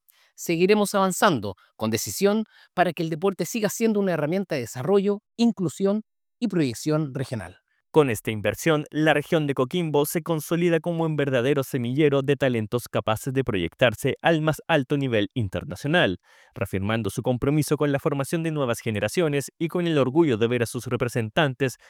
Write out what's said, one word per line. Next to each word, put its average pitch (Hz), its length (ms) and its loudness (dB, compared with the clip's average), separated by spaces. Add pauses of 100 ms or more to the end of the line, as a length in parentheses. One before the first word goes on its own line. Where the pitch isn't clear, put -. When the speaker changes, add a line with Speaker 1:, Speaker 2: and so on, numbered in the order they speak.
(360)
Speaker 1:
Seguiremos 190 600 2
avanzando 180 600 2 (200)
con 110 160 -2
decisión 196 540 0 (280)
para 175 200 0
que 180 100 -4
el 160 60 -4
deporte 180 340 -2
siga 208 240 -4
siendo 220 320 0
una 190 140 0
herramienta 165 420 -2
de 135 60 -2
desarrollo, 190 580 0 (160)
inclusión 196 680 0 (360)
y 240 80 -2
proyección 151 680 0
regional. 110 440 -8 (340)
Speaker 2:
Con 143 200 4
esta 110 200 -4
inversión, 110 600 0
la 156 220 2
región 151 340 0
de 139 80 0
Coquimbo 147 500 0
se 165 160 -4
consolida 165 580 0
como 165 240 -4
un 156 140 -2
verdadero 135 460 2
semillero 139 580 2
de 135 160 0
talentos 123 500 -2
capaces 110 460 -2
de 131 100 0
proyectarse 110 760 0
al 160 200 2
más 156 260 -2
alto 151 280 0
nivel 120 380 0
internacional, 113 840 -2 (340)
reafirmando 101 560 -2
su - 120 -6
compromiso 139 540 0
con 143 160 0
la 135 80 0
formación 143 440 -4
de 165 80 -4
nuevas 135 280 -2
generaciones 131 760 -2
y 165 100 -4
con 175 200 -2
el 160 100 2
orgullo 131 400 4
de 113 100 2
ver 117 160 0
a 110 40 -4
sus - 180 -8
representantes 123 920 -2 (120)